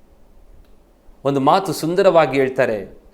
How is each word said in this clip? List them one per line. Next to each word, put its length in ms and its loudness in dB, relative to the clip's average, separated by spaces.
ಒಂದು 160 -2
ಮಾತು 320 2
ಸುಂದರವಾಗಿ 680 0
ಹೇಳ್ತಾರೆ, 640 -2